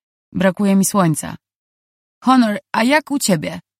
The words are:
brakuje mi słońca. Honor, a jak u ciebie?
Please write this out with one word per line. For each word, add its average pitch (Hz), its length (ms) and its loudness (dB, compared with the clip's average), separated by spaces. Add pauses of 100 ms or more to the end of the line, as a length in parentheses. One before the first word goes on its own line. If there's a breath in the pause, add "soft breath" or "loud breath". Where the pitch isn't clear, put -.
(340)
brakuje 196 420 0
mi 190 100 2
słońca. 170 500 -2 (880)
Honor, 233 360 2 (120)
a 226 120 0
jak 285 280 0
u 285 80 -2
ciebie? 170 400 -2 (200)